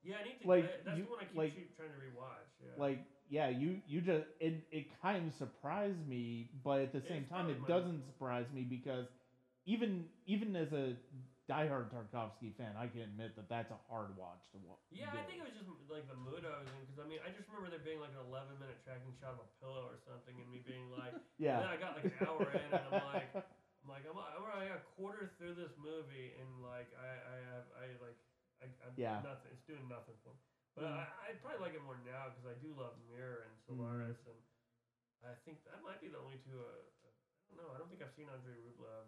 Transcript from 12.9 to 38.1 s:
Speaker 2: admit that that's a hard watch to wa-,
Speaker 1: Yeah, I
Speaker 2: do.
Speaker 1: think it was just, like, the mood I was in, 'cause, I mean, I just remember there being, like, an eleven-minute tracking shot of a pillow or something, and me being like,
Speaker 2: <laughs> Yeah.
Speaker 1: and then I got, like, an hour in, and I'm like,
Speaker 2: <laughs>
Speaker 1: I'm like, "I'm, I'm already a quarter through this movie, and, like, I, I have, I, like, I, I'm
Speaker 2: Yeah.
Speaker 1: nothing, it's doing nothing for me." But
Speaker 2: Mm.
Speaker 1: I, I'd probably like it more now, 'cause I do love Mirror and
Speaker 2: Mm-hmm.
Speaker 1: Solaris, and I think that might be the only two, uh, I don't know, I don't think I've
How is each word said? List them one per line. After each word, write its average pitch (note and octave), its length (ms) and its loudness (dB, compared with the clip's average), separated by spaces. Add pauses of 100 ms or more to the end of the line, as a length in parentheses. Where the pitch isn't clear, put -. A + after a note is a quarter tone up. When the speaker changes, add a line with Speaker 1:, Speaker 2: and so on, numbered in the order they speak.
Speaker 2:
admit G#2+ 340 -4
that G#2 140 -10
that's A#2 220 0
a G#2+ 60 -8 (120)
hard G#2 260 -2
watch F2+ 260 -10 (100)
to G2 60 -16
wa-, F#2 180 -14 (140)
Speaker 1:
Yeah, F#3 220 -6
I D4 100 -2
Speaker 2:
do. D4 40 -4
Speaker 1:
think F4+ 140 -8
it E4 40 -6
was B3+ 100 -8
just, G3+ 140 -10 (220)
like, D3+ 160 -6
the C3+ 80 -10
mood C3 320 -6
I D3+ 120 -2
was C#3 120 -8
in, C3+ 160 -10
'cause, C3+ 140 -10
I D3 40 -6
mean, D#3 200 -6
I F3+ 60 -4
just F#3+ 180 -10
remember G3+ 200 -6
there E3+ 120 -4
being, D#3 200 -4
like, D3 120 -6
an C3+ 60 -8
eleven-minute C3+ 680 -6
tracking B2+ 360 -8
shot C3 120 -6
of A#2 80 -6
a - 60 -12 (140)
pillow C3 240 -4
or A#2+ 220 -8
something, B2+ 340 -12
and B2 100 -10
me B2 100 -8
being B2+ 300 -8
like, B2+ 240 -4
Speaker 2:
<laughs> - 240 -10
Yeah. C#3+ 200 8
Speaker 1:
and - 20 8
then D3 80 4
I E3 80 2
got, F#3 180 0
like, D3 120 -2
an F#3+ 80 4
hour - 380 4
in, - 200 2
and F#3 140 6
I'm F#3+ 160 4
like, - 320 0
Speaker 2:
<laughs> G3 80 0 (400)
Speaker 1:
I'm C#3 80 -16
like, C#3 160 -8
"I'm, D#3+ 120 -6
I'm F#3+ 240 -6
already G3 280 -2
a F3+ 80 -4 (180)
quarter G3+ 420 -4
through F3 160 -6
this E3+ 220 -6
movie, C#3+ 640 -6
and, C3 220 -10
like, B2 320 -6
I, B2+ 140 -10 (260)
I - 20 -8 (180)
have, B2 100 -6 (120)
I, B2+ 100 -10 (140)
like, A#2+ 160 -12 (460)
I, C3 40 -12 (200)
I'm B2 100 -10
Speaker 2:
Yeah. A2+ 260 2
Speaker 1:
nothing, - 300 -8
it's B2+ 140 -16
doing C#3+ 220 -10
nothing A#2 340 -10
for - 80 -18
me." B2+ 60 -16 (400)
But D3+ 80 -2
Speaker 2:
Mm. D3+ 80 0
Speaker 1:
I, C#3+ 160 -2 (220)
I'd D3+ 100 -6
probably F#3+ 200 -4
like E3+ 140 -2
it D#3 80 -6
more C3+ 140 -8
now, B2+ 340 -6
'cause B2 160 -12
I B2 80 -6
do D3 200 -8
love B2 200 -4 (140)
Mirror A#2+ 400 -8
and A2 80 -18 (160)
Speaker 2:
Mm-hmm. A#2+ 340 0
Speaker 1:
Solaris, A#2 200 -2
and A#2 120 -16 (840)
I B2 100 -10 (100)
think D#3 200 -14
that F#3 180 -14
might G3 180 -8
be - 80 -10
the D3+ 100 -10
only C3 200 -10
two, B2+ 240 -10
uh, - 220 -10 (680)
I - 40 -18
don't - 100 -12
know, C#3+ 60 -8
I B2+ 60 -8
don't E3 100 -8
think F3+ 140 -12
I've C3 100 -8